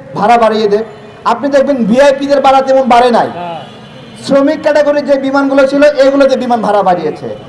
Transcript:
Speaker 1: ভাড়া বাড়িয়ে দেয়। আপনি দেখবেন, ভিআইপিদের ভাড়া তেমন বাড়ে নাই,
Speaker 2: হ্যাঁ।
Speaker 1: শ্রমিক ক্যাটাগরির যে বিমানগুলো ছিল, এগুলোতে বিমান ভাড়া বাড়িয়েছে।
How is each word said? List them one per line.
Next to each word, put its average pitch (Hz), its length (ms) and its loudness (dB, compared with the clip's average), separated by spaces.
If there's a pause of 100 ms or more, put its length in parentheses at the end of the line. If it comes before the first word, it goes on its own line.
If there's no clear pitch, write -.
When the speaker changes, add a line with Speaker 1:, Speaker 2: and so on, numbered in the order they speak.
(140)
Speaker 1:
ভাড়া 208 220 2
বাড়িয়ে 220 320 0
দেয়। 208 160 -2 (400)
আপনি 233 240 -2
দেখবেন, 277 280 0
ভিআইপিদের 269 640 2
ভাড়া 269 220 2
তেমন 269 260 0
বাড়ে 240 220 4
নাই, 185 240 0
Speaker 2:
হ্যাঁ। 170 260 -12 (680)
Speaker 1:
শ্রমিক 285 360 0
ক্যাটাগরির 294 440 0
যে 277 120 0
বিমানগুলো 269 480 0
ছিল, 277 160 0
এগুলোতে 277 540 2
বিমান 233 240 -2
ভাড়া 208 220 0
বাড়িয়েছে। 160 540 -4 (120)